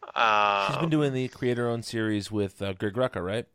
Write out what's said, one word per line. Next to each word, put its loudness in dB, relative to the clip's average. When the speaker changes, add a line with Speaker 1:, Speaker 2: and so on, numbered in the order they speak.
Speaker 1:
She's 2
been 0
Speaker 2:
Um, 0
Speaker 1:
doing 2
the -2
creator-owned -2
series -2
with, -2
uh, -4
Greg -4
Rucka, -2
right? -4